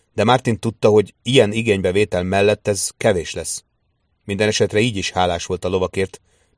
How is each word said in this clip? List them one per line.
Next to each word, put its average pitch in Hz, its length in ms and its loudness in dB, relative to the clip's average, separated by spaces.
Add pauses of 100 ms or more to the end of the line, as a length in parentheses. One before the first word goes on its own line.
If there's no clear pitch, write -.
(140)
de 104 100 0
Martin 120 340 2
tudta, - 300 -2
hogy 107 340 2
ilyen 120 300 2
igénybevétel 98 720 0
mellett 101 460 0
ez 101 280 -4
kevés 92 360 -2
lesz. - 320 -10 (600)
Minden 104 240 0
esetre 107 300 0
így 113 180 0
is 92 140 -6
hálás 87 360 -2
volt 90 180 -6
a 92 40 -4
lovakért, 92 520 -4 (380)